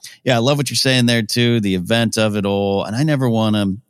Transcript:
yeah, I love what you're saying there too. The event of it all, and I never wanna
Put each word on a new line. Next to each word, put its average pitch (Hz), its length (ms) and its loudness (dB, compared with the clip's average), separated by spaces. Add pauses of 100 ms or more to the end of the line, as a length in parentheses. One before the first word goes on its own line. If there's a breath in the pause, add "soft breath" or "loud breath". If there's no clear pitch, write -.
(240 loud breath)
yeah, 131 120 2
I - 20 2
love 135 180 2
what 139 140 -4
you're 120 60 -6
saying 127 300 2
there 117 160 2
too. 120 380 0
The 101 160 0
event 110 420 0
of 110 180 0
it 101 100 -2
all, 98 380 0
and 107 120 -6
I 135 80 0
never 135 260 0
wanna 107 440 0 (160)